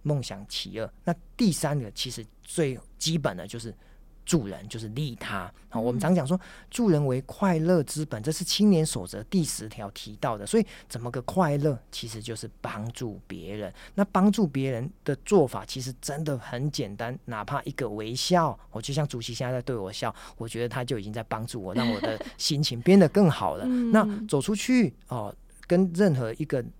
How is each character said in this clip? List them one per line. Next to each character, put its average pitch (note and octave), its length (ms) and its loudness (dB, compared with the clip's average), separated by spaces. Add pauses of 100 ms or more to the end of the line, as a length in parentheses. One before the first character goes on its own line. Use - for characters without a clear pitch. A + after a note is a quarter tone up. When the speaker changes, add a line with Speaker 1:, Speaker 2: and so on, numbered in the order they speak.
Speaker 1:
梦 D3 220 0
想 G2+ 260 -10
其 F#2+ 320 -8
二。 A2 100 -6 (140)
那 F3 100 2 (220)
第 G#3 160 4
三 D3 260 -2
个 A2 120 -6
其 - 200 -6
实 A#2 140 -10 (180)
最 C3+ 380 -2 (160)
基 E3 220 0
本 C3 180 0
的 F2 100 -10
就 A#2 120 -10
是 A2+ 160 -10 (560)
助 C#3 160 2
人， F#2+ 220 -10
就 A2 100 -10
是 A2 120 -8
利 B2 260 -6
他。 F#2+ 360 -8 (160)
好， A#2 120 -4
Speaker 2:
嗯。 - 20 -2
Speaker 1:
我 A#2+ 80 0
们 A#3 100 0
常 F3+ 140 4
讲 E3 100 2
说， F3 160 0 (300)
助 A#3 180 2
人 D3 160 6
为 C3 180 2
快 F3+ 360 0
乐 E3 240 4
之 D3 220 -4
本， A2+ 180 -8
这 C#3 80 -2
是 E3 140 -4
青 G#3 260 4
年 D#3+ 160 6
守 G#2 180 -4
则 G2 200 -10
第 F#3+ 180 0
十 - 260 -4
条 G#2 220 -12
提 G#2+ 300 -14
到 A#2 180 -2
的。 G#2 80 -10
所 A3+ 140 4
以 G#3 40 4 (240)
怎 A#2 120 -8
么 A#2+ 100 -6
个 B2+ 120 -6
快 D#3 340 2
乐？ C#3+ 200 2 (140)
其 - 160 -10
实 A2 160 -10
就 A2+ 140 -8
是 A2+ 120 -10 (120)
帮 A2 320 -6
助 G#2 340 -8
别 F2+ 300 -10
人。 G2+ 180 -8 (220)
那 G3+ 80 4
帮 G3 260 4
助 G3 160 2
别 C3+ 240 -2
人 B2 180 -4 (160)
的 C#3+ 200 0
做 F#3+ 200 6
法 A2+ 200 -4
其 - 160 -8
实 B2+ 200 -6
真 D3 220 -6
的 D3 160 -2
很 B2+ 320 -4
简 G#2 240 -6
单， A#2 300 -8
哪 A2 200 -6
怕 C3+ 200 -4
一 C#3+ 80 -8
个 B2 160 -4
微 G#2+ 260 -6
笑， D#3+ 420 2 (140)
我 A2 100 -8
就 C#3 140 -6
像 D3+ 140 0
主 A#2+ 120 -6
席 A2+ 140 -8
现 C3 100 -6
在 B2+ 80 -4
在 B2+ 100 -2
对 B2+ 120 -4
我 G2 180 -6
笑， A2+ 220 -4 (220)
我 A2+ 120 -8
觉 A2+ 140 -4
得 A#2+ 60 -2
他 B2 160 -4
就 B2 120 -4
已 G#2 60 -6
经 G#2 100 -10
在 A2+ 120 -6
帮 A2 200 -6
助 A2+ 160 -8
我， F#2 140 -8
让 B2 160 0
我 - 100 -2
的 A2 240 -4 (140)
心 D3 240 0
情 A#2+ 180 -2
变 F3+ 160 8
得 F3+ 120 10
更 G3 200 6
好 F#2 280 0
了。 G2+ 80 -8
Speaker 2:
<laughs> - 20 -2
嗯。 B3 240 0
Speaker 1:
那 A3 160 6 (220)
走 C#3 120 2
出 G3+ 140 0
去， A3 400 2 (140)
哦， G#2+ 260 -6 (320)
跟 F3+ 260 4
任 F3 220 6
何 A#2+ 200 0
一 D3+ 100 -4
个 C3 200 -2 (160)